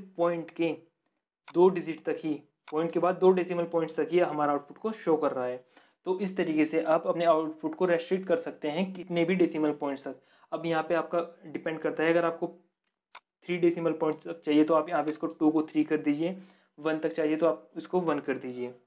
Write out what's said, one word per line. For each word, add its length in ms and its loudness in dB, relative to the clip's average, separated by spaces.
point 360 -2
के 180 0
दो 220 6
डिजिट 340 -6
तक 160 -2
ही, 120 -4
point 240 -2
के 60 -2
बाद 200 2
दो 140 8
decimal 340 0
points 300 -2
तक 140 0
ही 100 2
हमारा 320 2
output 260 -6
को 160 -4
शो 220 2
कर 160 0
रहा 140 -4
है। 180 -8
तो 140 -2
इस 160 -2
तरीके 280 2
से 200 0
आप 220 2
अपने 200 0
output 480 0
को 120 0
restrict 420 0
कर 100 4
सकते 320 -8
हैं 220 -4
कितने 320 -2
भी 120 0
decimal 380 2
points 340 -6
तक। 120 -12
अब 140 -6
यहाँ 160 0
पे 120 -2
आपका 260 -2
depend 340 -8
करता 220 -2
है, 80 2
अगर 140 4
आपको 220 -2
three 140 -4
decimal 360 2
points 300 -2
तक 160 -10
चाहिए 240 4
तो 100 4
आप 140 2
यहाँ 160 0
पे 60 0
इसको 180 -6
टू 220 4
को 140 2
थ्री 200 0
कर 140 2
दीजिए, 380 0
वन 200 -2
तक 140 -2
चाहिए 240 0
तो 100 2
आप 300 -2
इसको 240 -2
वन 200 0
कर 160 -4
दीजिए। 380 -8